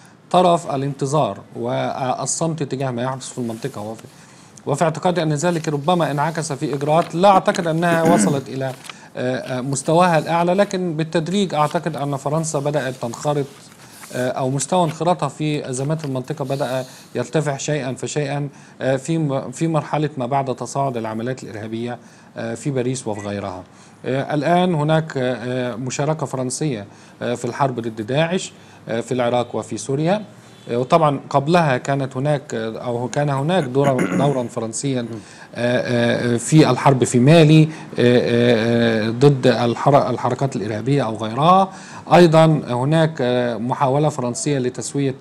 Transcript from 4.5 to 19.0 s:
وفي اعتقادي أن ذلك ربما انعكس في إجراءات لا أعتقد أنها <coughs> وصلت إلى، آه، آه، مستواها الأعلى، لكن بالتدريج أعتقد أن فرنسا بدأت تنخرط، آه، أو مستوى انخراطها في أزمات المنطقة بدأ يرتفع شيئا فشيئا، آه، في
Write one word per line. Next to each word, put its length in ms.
وفي 180
اعتقادي 400
أن 100
ذلك 340
ربما 440
انعكس 420
في 200
إجراءات 420
لا 140
أعتقد 380
أنها 360
<coughs> 100
وصلت 360
إلى، 220
آه، 180
آه، 40
مستواها 580
الأعلى، 340
لكن 440
بالتدريج 560
أعتقد 420
أن 220
فرنسا 420
بدأت 340
تنخرط، 520
آه، 140
أو 200
مستوى 340
انخراطها 460
في 400
أزمات 360
المنطقة 400
بدأ 400
يرتفع 420
شيئا 360
فشيئا، 560
آه، 140
في 220